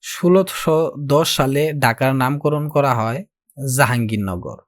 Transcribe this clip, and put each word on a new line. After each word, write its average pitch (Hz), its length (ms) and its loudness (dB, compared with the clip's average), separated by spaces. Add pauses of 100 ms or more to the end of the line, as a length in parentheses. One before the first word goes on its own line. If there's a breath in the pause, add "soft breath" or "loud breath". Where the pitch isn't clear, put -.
ষোলোশো 175 880 0 (160)
দশ 151 280 4
সালে 143 380 0
ঢাকার 135 420 0
নামকরণ 147 540 -2
করা 139 240 2
হয় 117 320 -2 (520)
জাহাঙ্গীরনগর। 107 800 -2 (100)